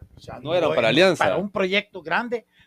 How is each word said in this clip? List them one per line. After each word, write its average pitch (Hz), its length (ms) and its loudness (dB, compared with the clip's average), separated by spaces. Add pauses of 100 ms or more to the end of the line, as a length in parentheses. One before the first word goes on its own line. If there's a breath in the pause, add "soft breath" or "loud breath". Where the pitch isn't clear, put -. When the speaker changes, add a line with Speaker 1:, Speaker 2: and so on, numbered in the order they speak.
(160)
Speaker 1:
o - 40 -20
sea, 120 200 -18
Speaker 2:
No 143 140 -8
eran 165 160 2
Speaker 1:
no 156 60 -2
Speaker 2:
para 110 140 2
Speaker 1:
eran - 0 -
Speaker 2:
Alianza. 160 340 4
Speaker 1:
para 147 140 2
un 196 120 -4
proyecto 196 520 -4
grande, 220 440 -6 (220 soft breath)